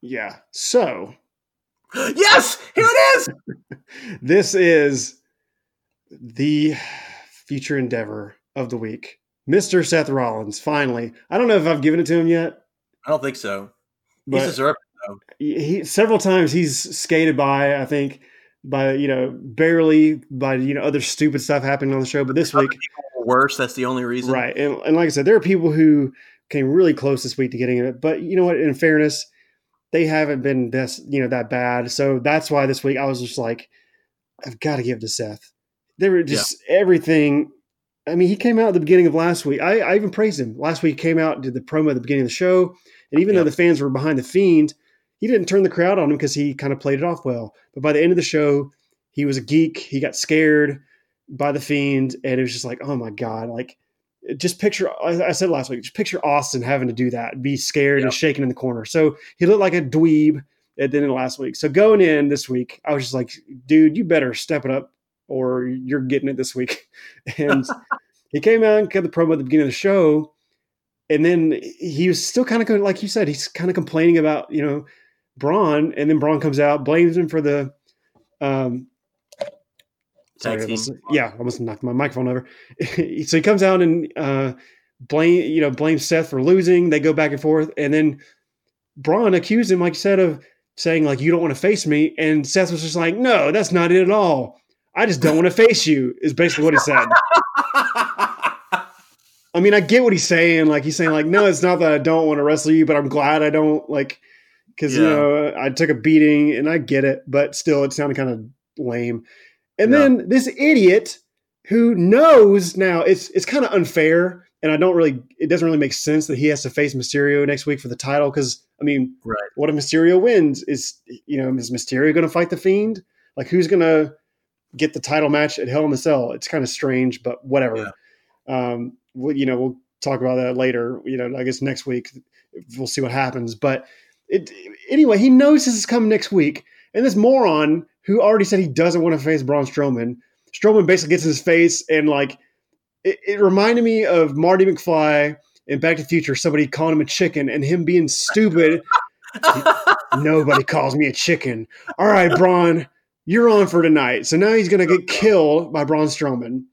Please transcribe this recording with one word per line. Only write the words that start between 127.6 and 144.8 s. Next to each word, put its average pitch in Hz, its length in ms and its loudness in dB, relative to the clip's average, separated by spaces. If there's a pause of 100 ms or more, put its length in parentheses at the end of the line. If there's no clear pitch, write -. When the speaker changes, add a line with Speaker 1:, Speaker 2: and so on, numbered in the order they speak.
Speaker 2:
Yeah. 104 140 -8 (840)
Speaker 1:
Um, 120 220 -10 (200)
we, 139 220 -6
you 139 100 -2
know, 127 120 -2
we'll 127 180 -4 (240)
talk 135 200 -4
about 127 160 -2
that 127 200 -4
later. 123 480 -4
You 131 120 -6
know, 123 220 -6
I 127 60 -6
guess 127 180 -6
next 135 240 -6
week 123 240 -8 (640)
we'll 131 120 -8
see - 120 -6
what 127 120 -4
happens. 123 420 -4
But 135 320 -4 (420)
it, - 220 -4 (400)
anyway, 254 280 0
he 254 120 4
knows 285 340 6
this 247 120 -2
is 208 100 -6
coming 233 220 0
next 214 240 -2
week. 151 320 0 (300)
And 240 120 0
this 220 100 0
moron 170 680 2 (180)
who 202 160 0
already 208 240 2
said 190 140 -2
he 185 100 0
doesn't 165 340 0
wanna 160 160 0
face 147 240 -2
Braun 139 240 -2
Strowman, 123 500 -4 (360)
Strowman 214 340 4
basically 180 280 2
gets 156 100 -2
in 160 60 2
his 139 100 -2
face 170 480 2
and, 151 200 2
like, 143 300 -2 (640)
it, 190 220 -2
it 202 140 -2
reminded 208 440 4
me 220 200 2
of 160 320 2
Marty 180 300 4
McFly 151 680 0 (320)